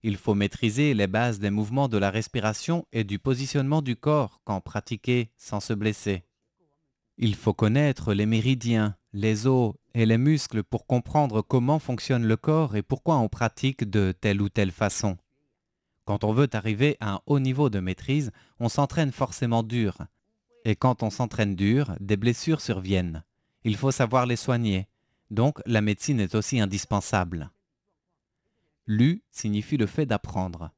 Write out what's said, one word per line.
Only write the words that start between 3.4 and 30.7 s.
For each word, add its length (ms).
du 140
corps 480
quand 160
pratiqué 760
sans 240
se 120
blesser. 520
Il 140
faut 180
connaître 640
les 120
méridiens, 720
les 360
os 260
et 140
les 120
muscles 440
pour 240
comprendre 560
comment 380
fonctionne 440
le 120
corps 400
et 60
pourquoi 340
on 120
pratique 600
de 220
telle 280
ou 80
telle 220
façon. 460
Quand 180
on 100
veut 200
arriver 480
à 140
un 120
haut 140
niveau 300
de 100
maîtrise, 500
on 80
s'entraîne 420
forcément 540
dur. 340
Et 120
quand 260
on 80
s'entraîne 460
dur, 420
des 180
blessures 440
surviennent. 640
Il 120
faut 140
savoir 340
les 120
soigner. 500
Donc 360
la 140
médecine 400
est 160
aussi 240
indispensable. 920
Lu 360
signifie 440
le 100
fait 200
d'apprendre. 720